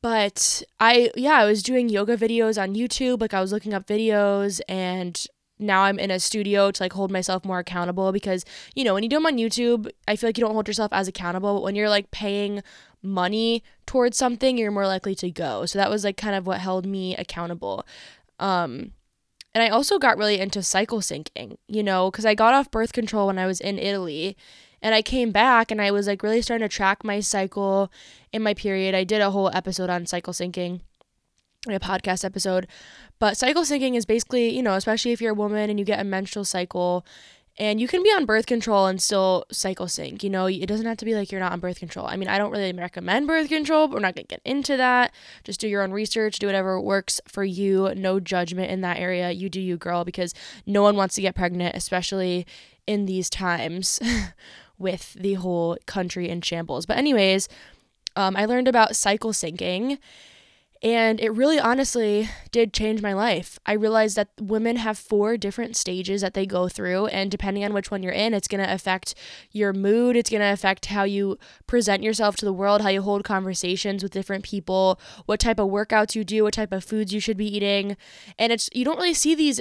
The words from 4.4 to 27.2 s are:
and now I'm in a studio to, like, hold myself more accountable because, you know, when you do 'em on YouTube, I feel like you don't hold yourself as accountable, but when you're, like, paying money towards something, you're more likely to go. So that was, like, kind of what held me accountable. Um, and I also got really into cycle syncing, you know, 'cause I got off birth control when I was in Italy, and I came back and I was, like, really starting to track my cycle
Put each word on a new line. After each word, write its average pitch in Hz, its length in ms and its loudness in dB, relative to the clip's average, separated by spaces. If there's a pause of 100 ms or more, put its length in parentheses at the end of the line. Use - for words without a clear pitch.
and 180 580 -4 (360)
now 196 220 4
I'm 196 160 2
in 196 120 -2
a 185 80 0
studio 202 520 2
to, 196 120 -4
like, 185 100 -2
hold 196 180 -2
myself 185 320 -2
more 185 160 -2
accountable 180 540 -2
because, 190 320 -2 (300)
you 269 100 -2
know, 202 80 4
when 202 100 2
you 233 60 -2
do 285 80 2
'em 311 80 2
on 302 120 2
YouTube, 233 520 0 (180)
I 208 80 2
feel 233 140 0
like 226 80 0
you 233 80 2
don't 214 80 0
hold 214 140 0
yourself 214 260 -2
as 190 160 0
accountable, 185 460 -2
but 196 80 -2
when 196 120 -2
you're, 208 140 0
like, 202 220 2
paying 202 520 -4 (380)
money 208 600 0 (220)
towards 240 320 2
something, 247 400 2
you're 214 140 0
more 196 160 0
likely 190 280 -2
to 185 160 -6
go. 139 340 -4
So 185 140 -4
that 196 100 4
was, 208 160 0
like, 196 120 -2
kind 208 180 -4
of 190 120 -4
what 190 120 -2
held 185 260 -2
me 190 320 -4
accountable. 170 680 -6 (540)
Um, 175 520 -2 (640)
and 226 100 4
I 226 60 4
also 285 300 2
got 262 180 4
really 208 220 2
into 196 240 -4
cycle 214 380 0
syncing, - 560 -10 (100)
you 208 160 -2
know, 190 280 2
'cause 220 140 -6
I 214 100 6
got 226 180 6
off 277 180 2
birth 226 220 -2
control 214 340 0
when 190 120 -2
I 185 60 0
was 185 140 -2
in 202 200 -4
Italy, 190 580 -4 (440)
and 220 140 2
I 220 60 6
came 240 300 0
back 226 400 6
and 214 100 -2
I 202 100 2
was, 202 160 2
like, 202 160 -2
really 220 180 2
starting 226 260 -2
to - 60 -4
track 196 300 0
my 208 160 -2
cycle 196 720 0 (400)